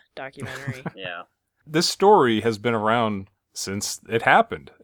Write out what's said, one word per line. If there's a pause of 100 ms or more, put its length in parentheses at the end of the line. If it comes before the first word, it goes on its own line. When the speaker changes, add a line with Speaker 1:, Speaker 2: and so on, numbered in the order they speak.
(140)
Speaker 1:
documentary.
Speaker 2:
<laughs>
Yeah. (440)
Speaker 3:
This
story
has
been
around (260)
since
it
happened. (120)